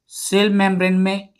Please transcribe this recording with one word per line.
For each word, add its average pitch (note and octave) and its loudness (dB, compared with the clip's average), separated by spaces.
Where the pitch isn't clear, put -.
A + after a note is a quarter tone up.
सेल G3+ 0
मेम्ब्रेन F#3 2
में G3 -2